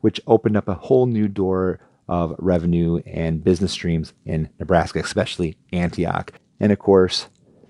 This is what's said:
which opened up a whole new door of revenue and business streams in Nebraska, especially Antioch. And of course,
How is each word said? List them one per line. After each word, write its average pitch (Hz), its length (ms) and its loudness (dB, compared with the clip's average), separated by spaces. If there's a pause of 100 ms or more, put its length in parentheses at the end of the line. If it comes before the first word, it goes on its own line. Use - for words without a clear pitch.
which - 260 0
opened 110 300 4
up 98 100 -2
a 98 80 -4
whole 127 320 2
new 110 220 0
door 92 500 -2 (300)
of 85 300 -2
revenue 85 680 0
and 82 380 -4
business 92 260 2
streams 82 440 -4 (100)
in 78 240 -4 (100)
Nebraska, 80 400 0
especially 85 580 -4 (160)
Antioch. 87 600 -4 (260)
And 104 140 2
of 98 80 -2
course, 92 480 4 (420)